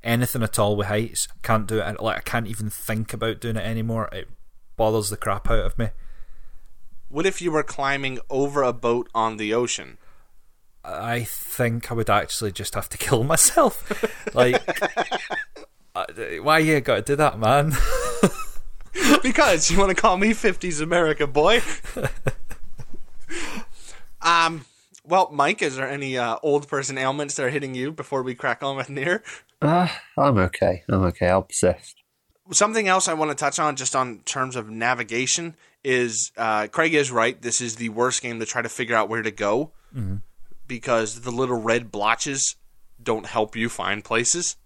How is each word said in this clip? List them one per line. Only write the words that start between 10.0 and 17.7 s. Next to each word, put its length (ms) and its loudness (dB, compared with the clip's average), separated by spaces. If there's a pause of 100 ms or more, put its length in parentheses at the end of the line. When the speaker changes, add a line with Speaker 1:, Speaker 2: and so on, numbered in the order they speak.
Speaker 1:
I 420 -4
think 680 -4
I 40 -4
would 140 0
actually 440 0
just 220 -8
have 140 -4
to 80 -10
kill 260 2
myself. 680 4 (340)
<laughs> 80 -6
Like, 280 4 (1300)
uh, 120 -4 (340)
why 200 4
you 200 4
gotta 220 2
do 140 0
that, 220 2
man? 380 4